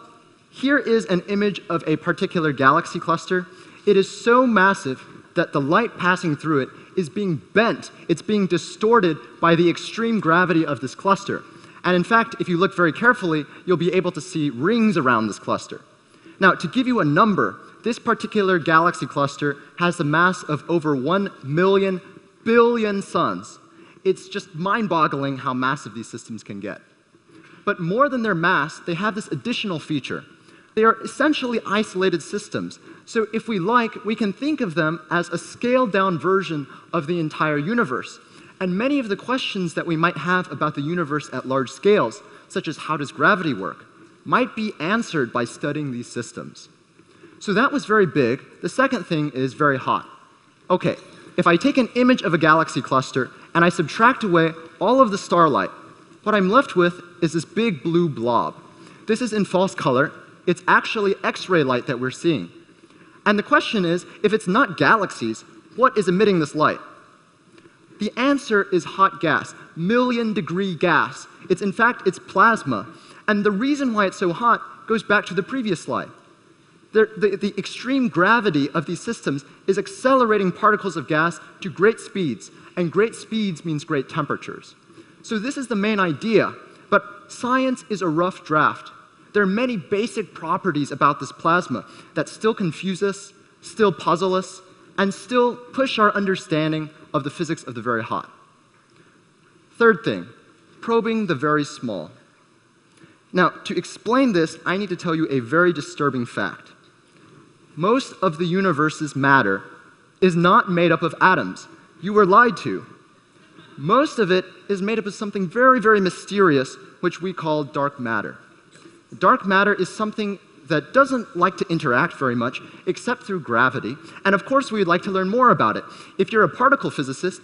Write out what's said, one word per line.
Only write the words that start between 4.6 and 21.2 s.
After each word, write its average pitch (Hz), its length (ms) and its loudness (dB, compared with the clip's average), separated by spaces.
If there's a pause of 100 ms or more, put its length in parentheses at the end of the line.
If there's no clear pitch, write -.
that 165 160 -2
the 156 80 0
light 180 380 0
passing 175 400 0
through 151 240 -2
it 123 80 -6 (260)
is 170 140 -4
being 185 320 -4 (120)
bent, 202 380 2 (160)
it's 165 140 0
being 208 260 0
distorted 180 720 2 (240)
by 170 120 6
the 170 160 4
extreme 226 520 -2
gravity 165 440 2
of 143 140 -4
this 131 160 -8
cluster. 190 480 -2 (400)
And 175 100 2
in 175 120 2
fact, 226 340 2
if 180 80 -6
you 175 80 0
look 180 180 0
very 170 200 2
carefully, 180 500 2 (220)
you'll 180 100 2
be 165 180 0
able 180 200 0
to 156 80 -8
see 147 280 -4
rings 196 460 2
around 123 320 2
this 95 100 -6
cluster. - 440 -6 (580)
Now, 185 140 6
to 170 160 -6
give 240 180 -2
you 240 140 2
a 151 40 2
number, 151 540 2 (240)
this 233 160 -2
particular 208 600 0
galaxy 165 480 2
cluster 143 500 -4 (200)
has 175 200 0
the 160 80 -2
mass 170 380 2
of - 260 -6
over 156 260 0
one 180 340 -2 (140)